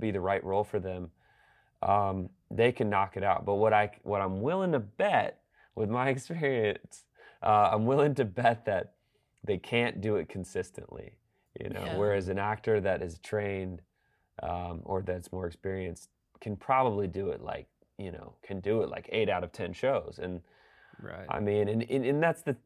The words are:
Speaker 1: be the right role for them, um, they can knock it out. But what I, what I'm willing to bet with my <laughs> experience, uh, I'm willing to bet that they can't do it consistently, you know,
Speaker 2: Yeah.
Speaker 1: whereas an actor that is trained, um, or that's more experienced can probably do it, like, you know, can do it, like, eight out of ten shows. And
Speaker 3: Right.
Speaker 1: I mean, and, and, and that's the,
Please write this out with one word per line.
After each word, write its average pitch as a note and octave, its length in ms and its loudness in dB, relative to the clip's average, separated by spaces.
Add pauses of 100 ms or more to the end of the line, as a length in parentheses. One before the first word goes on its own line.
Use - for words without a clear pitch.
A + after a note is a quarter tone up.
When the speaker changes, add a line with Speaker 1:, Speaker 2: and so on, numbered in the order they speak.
Speaker 1:
be A2 100 0
the F#2+ 100 -2
right F#2+ 220 0
role G2 220 2
for G#2 160 -2
them, F2+ 300 -6 (720)
um, G2 480 2 (200)
they A#2 220 4
can A2 160 0
knock G2 300 0
it F#2+ 40 -4
out. F#2+ 220 2
But G2+ 120 2
what G#2+ 180 6
I, G#2 160 4 (140)
what G2 180 0
I'm F#2+ 180 -2
willing F3 320 0
to C#3+ 60 2
bet A#2+ 640 0 (320)
with G#2+ 160 0
my B2 180 2
<laughs> C3 60 2
experience, C3 880 -2 (380)
uh, G#2 300 6
I'm G#2+ 120 2
willing C#3+ 300 4
to C3 100 2
bet A#2 400 2
that F#2+ 300 -2 (500)
they G2 140 0
can't A#2+ 420 -2
do G#2 160 0
it E2 120 -2
consistently, - 920 -10 (420)
you - 80 -6
know, G2 160 -6
Speaker 2:
Yeah. E2+ 140 -4
Speaker 1:
whereas G2+ 300 2
an G2 100 -2
actor G#2+ 420 0
that F#2 220 0
is E2 160 -8
trained, F#2+ 640 -4 (600)
um, F2 420 -6
or F#2+ 180 -2
that's F2+ 300 -6
more F#2 140 -4
experienced F2+ 640 -8 (320)
can G#2+ 160 -6
probably A2+ 520 2
do F#2+ 220 -4
it, C#2 120 -6
like, A#2 240 -8 (320)
you F#2+ 140 -10
know, - 300 -14
can G2 180 -6
do G#2 220 2
it, D2+ 60 -2
like, - 240 -10
eight G#2 160 2
out F2+ 160 0
of F2 80 -8
ten F2+ 200 -6
shows. G#2 500 -2
And F2+ 180 -6 (600)
Speaker 3:
Right. F#2 280 -12
Speaker 1:
I - 120 -2
mean, G#2 280 2
and, A2 200 2
and, C3 160 2
and C#3+ 180 4
that's E3 200 2
the, C#3 240 -2